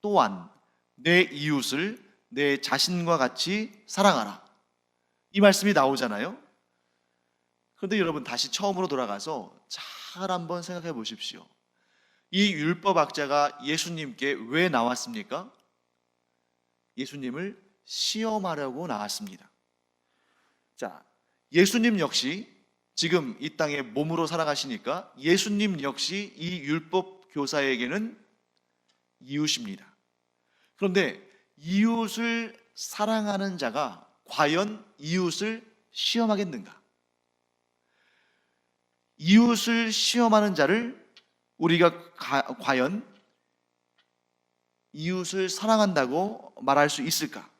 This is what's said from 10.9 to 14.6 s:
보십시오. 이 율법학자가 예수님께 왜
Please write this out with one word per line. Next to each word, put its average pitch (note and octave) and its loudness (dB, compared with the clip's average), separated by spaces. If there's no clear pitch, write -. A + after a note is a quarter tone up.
보십시오. G#2+ -10
이 G3 2
율법학자가 D3+ 0
예수님께 D3 -4
왜 E3+ 2